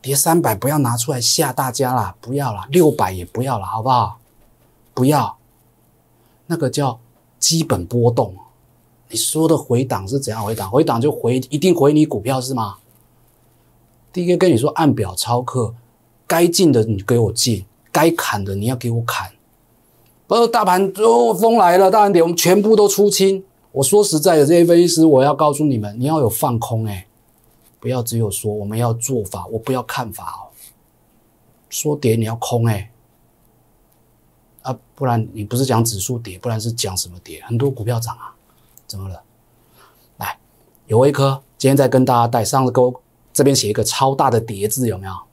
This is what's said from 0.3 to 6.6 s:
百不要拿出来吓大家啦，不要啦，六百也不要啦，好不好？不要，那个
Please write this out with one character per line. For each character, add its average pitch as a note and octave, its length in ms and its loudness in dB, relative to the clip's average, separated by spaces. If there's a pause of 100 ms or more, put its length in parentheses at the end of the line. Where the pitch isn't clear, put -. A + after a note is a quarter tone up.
百 A2+ 120 -2
不 B2 140 -4
要 D3+ 80 -2
拿 A#2+ 180 -2
出 A#2+ 160 -6
来 C3 80 -4
吓 C3+ 360 -2
大 C3 180 -4
家 B2+ 220 -2
啦， G2+ 260 -4
不 B2 140 -10
要 C#3 180 -4
啦， F#2+ 180 -12
六 D#3 200 4
百 F#2+ 220 -4
也 F2+ 120 -10
不 A2+ 180 -8
要 C3 160 -4
啦， F#2+ 80 -10
好 A2 160 -8
不 B2+ 60 -2
好？ A#2+ 300 0 (720)
不 B2+ 140 0
要， C#3+ 320 0 (1080)
那 E3 80 -4
个 C3 120 -2